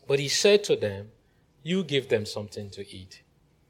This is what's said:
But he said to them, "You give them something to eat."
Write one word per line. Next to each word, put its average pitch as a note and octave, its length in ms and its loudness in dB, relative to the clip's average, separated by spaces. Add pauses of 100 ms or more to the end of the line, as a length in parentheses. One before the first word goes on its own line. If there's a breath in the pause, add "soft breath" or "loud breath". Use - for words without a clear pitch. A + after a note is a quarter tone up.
But C#3 100 4
he C#3+ 80 -2
said G3+ 380 4
to D3+ 100 2
them, G#2 380 -4 (500)
"You F3+ 220 -2
give C#3 240 -2
them G#2+ 180 2
something G#2 440 -10
to G2 120 -14 (100)
eat." F#2 300 -18 (480)